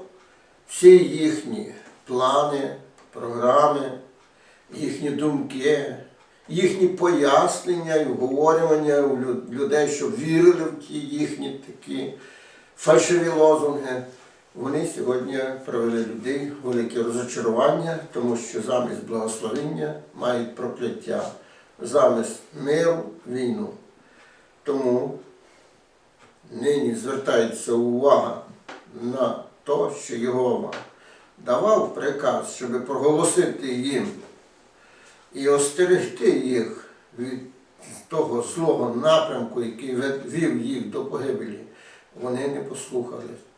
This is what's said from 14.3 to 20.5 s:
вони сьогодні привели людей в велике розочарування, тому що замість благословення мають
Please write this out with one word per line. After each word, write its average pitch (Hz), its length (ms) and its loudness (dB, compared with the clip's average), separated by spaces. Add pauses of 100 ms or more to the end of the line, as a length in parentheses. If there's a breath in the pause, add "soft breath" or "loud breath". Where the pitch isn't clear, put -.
вони 147 400 -4
сьогодні 123 440 -4 (260)
привели 117 340 -2
людей 123 520 -6 (120)
в 123 40 -6
велике 117 360 -2
розочарування, 127 960 0 (140)
тому 120 240 -2
що - 240 -8
замість 120 420 -2
благословення 113 960 -6 (160)
мають 120 400 -4